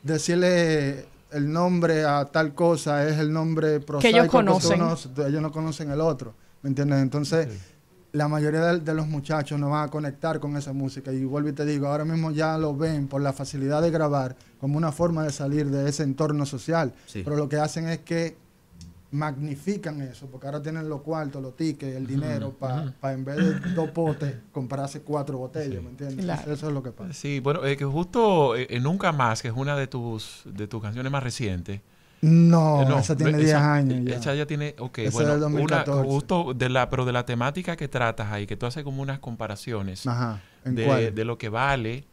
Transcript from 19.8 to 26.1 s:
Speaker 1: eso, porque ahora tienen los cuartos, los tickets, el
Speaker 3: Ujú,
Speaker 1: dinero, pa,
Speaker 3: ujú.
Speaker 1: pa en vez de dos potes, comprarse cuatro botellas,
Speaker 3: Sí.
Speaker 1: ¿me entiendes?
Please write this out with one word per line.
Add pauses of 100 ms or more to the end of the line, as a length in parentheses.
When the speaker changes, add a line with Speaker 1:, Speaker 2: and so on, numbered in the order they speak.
Speaker 1:
eso,
porque
ahora
tienen
los
cuartos,
los
tickets,
el
Speaker 3:
Ujú,
Speaker 1:
dinero,
pa,
Speaker 3:
ujú.
Speaker 1:
pa
en
vez
de
dos
potes, (160)
comprarse
cuatro
botellas,
Speaker 3:
Sí.
Speaker 1:
¿me
entiendes?